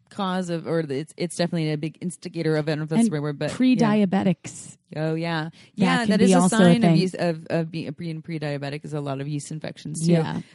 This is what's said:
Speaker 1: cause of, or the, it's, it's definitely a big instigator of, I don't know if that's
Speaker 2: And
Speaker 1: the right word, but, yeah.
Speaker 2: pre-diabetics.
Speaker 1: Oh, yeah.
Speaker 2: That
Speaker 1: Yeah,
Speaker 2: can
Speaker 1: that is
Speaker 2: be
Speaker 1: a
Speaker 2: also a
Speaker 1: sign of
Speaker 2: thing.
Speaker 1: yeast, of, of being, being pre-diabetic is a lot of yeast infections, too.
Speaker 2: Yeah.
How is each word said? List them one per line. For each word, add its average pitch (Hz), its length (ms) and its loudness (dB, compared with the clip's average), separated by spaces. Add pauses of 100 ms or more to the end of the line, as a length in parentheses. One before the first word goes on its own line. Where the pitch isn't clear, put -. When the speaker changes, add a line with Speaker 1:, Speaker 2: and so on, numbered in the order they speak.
Speaker 1:
cause 185 420 -4
of, 165 180 -6
or 165 160 0
the, 135 140 -6
it's, 156 180 -10
it's - 200 -6
definitely 165 360 0
a 151 40 -2
big 151 240 -8
instigator 165 560 -4
of, 151 120 -2
I - 40 -2
don't 147 60 -2
know 156 60 -4
if 151 60 -8
that's 160 100 2
Speaker 2:
And 233 80 2
Speaker 1:
the 202 40 -2
right 147 100 -4
word, 147 180 -6
but, 151 100 -4
yeah. - 60 -8
Speaker 2:
pre-diabetics. 208 1200 2 (180)
Speaker 1:
Oh, 156 200 -2
yeah. 165 300 -4
Speaker 2:
That 165 80 -12 (220)
Speaker 1:
Yeah, 185 240 2
Speaker 2:
can 226 120 0
Speaker 1:
that 208 120 4
is 190 80 6
Speaker 2:
be - 40 6
Speaker 1:
a 180 60 6
Speaker 2:
also 180 160 4
a - 40 2
Speaker 1:
sign 175 160 8
of 233 60 2
Speaker 2:
thing. 170 140 6
Speaker 1:
yeast, 185 200 2
of, 165 340 -2
of 160 200 -2
being, 165 220 -6
being 160 300 -8
pre-diabetic 147 600 -8
is 151 100 -10
a 151 60 -4
lot 139 200 -6
of 139 80 -8
yeast 147 220 -6
infections, 160 560 -8
too. 170 60 6
Speaker 2:
Yeah. 160 280 2 (140)